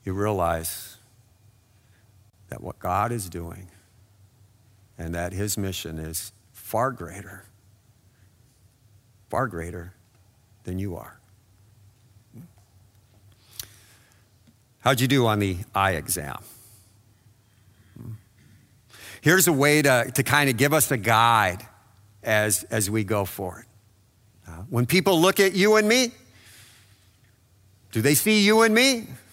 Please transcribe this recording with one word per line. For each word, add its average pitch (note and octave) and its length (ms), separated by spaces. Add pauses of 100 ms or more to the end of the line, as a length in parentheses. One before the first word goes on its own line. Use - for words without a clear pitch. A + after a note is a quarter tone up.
you F#2+ 80
realize F#2 840 (1500)
that A#1 100
what - 180
God G2 320
is G2+ 200
doing E2+ 380 (1300)
and E2+ 160
that F2+ 180
his G#2 240
mission F2 420
is D#2+ 340 (200)
far A#2+ 380
greater, - 560 (1800)
far B2+ 160
greater F2 480 (680)
than F#2 140
you F#2+ 160
are. - 240 (3500)
How'd C3 200
you C3 80
do B2+ 180
on G#2+ 120
the G2 180 (180)
eye G2 180
exam? D2+ 440 (2750)
Here's F3+ 260
a E3+ 60
way D3 260
to, C3 340
to C3+ 80
kind C#3+ 280
of A#2 80
give C#3+ 160
us D3+ 160
a C3 80
guide A2 680 (560)
as, G#2+ 420
as G2+ 260
we A2 140
go G2+ 200
forward. F#2+ 400 (840)
Uh, F2 40 (180)
when A#2+ 160
people F3 340
look F#3+ 220
at G3 140
you G#3 220
and G#3+ 120
me, A#3+ 240 (1800)
do A2 120
they C#3+ 120
see G#3 300
you A3 160
and A3+ 140
me? A#3+ 320 (260)